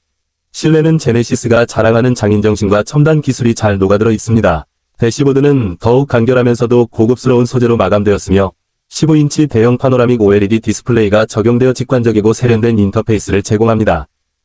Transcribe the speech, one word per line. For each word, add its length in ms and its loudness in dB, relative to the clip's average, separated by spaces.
실내는 460 2
제네시스가 680 0
자랑하는 480 0
장인정신과 720 0
첨단 360 0
기술이 360 -2
잘 220 -2
녹아들어 340 2
있습니다. 540 -2
대시보드는 840 0
더욱 260 2
간결하면서도 800 2
고급스러운 580 0
소재로 320 -2
마감되었으며 760 0
십오 220 0
인치 320 0
대형 320 0
파노라믹 420 0
오엘이디 380 2
디스플레이가 680 -2
적용되어 480 0
직관적이고 580 0
세련된 440 0
인터페이스를 640 -2
제공합니다. 680 0